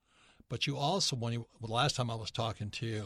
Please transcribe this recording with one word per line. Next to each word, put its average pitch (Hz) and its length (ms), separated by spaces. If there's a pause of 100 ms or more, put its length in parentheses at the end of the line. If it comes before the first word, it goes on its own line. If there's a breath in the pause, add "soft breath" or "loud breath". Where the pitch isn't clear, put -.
(500 soft breath)
But - 180
you 139 100
also, 151 380
when 117 180
you, 117 140 (140)
the 113 100
last 135 240
time 123 140
I 117 60
was 110 160
talking 107 400
to - 140
you 107 200